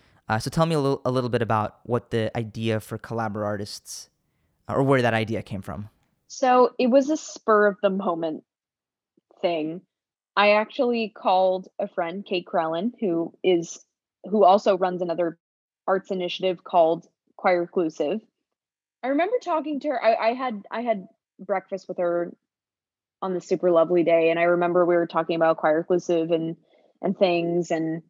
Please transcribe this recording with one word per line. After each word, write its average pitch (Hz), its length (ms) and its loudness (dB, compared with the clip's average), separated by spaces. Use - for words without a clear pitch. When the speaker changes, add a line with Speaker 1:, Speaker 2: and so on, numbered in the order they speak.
Speaker 1:
Uh, 110 100 0
so 127 100 -6
tell 160 160 2
me 165 80 -2
a 156 60 0
little, 139 240 0
a 127 80 0
little 123 180 0
bit 117 120 0
about 107 420 -2
what 117 280 -4
the 113 260 -2
idea 110 420 -4
for 110 180 -12
Collabor 110 460 -6
Artists, - 680 -8
or 110 140 0
where 135 180 4
that 117 120 2
idea 110 280 -2
came 95 200 -12
from. 98 280 -12
Speaker 2:
So 254 520 2
it 254 80 2
was 269 220 4
a 311 80 0
spur 208 500 2
of 202 140 0
the 202 80 2
moment 175 540 -4
thing. 165 400 -4
I 208 140 6
actually 226 580 0
called 185 580 0
a 202 120 -6
friend, 180 360 -6
Kate 180 200 -4
Krellen, 170 520 -2
who 170 360 -2
is, 170 400 0
who 202 220 2
also 196 320 4
runs 180 240 -2
another 170 360 -4
arts 190 220 -2
initiative 180 540 -4
called 170 420 2
Choir 180 280 0
Inclusive. 170 580 -4
I 247 60 -6
remember 339 340 0
talking 311 380 -4
to 294 80 -4
her. 262 120 -2
I, 226 280 2
I 240 40 -2
had, 254 280 -6
I 226 100 -8
had 226 260 -4
breakfast 190 500 -6
with 185 80 -8
her 175 340 -2
on 190 120 -4
the 175 80 -4
super 180 300 0
lovely 170 320 4
day, 165 260 4
and 165 100 0
I 170 40 2
remember 175 420 2
we 175 100 2
were 170 120 2
talking 165 280 -2
about 165 220 2
Choir 160 220 2
Inclusive 170 520 0
and, 165 240 -2
and 190 160 -4
things. 170 540 0
And 160 380 -4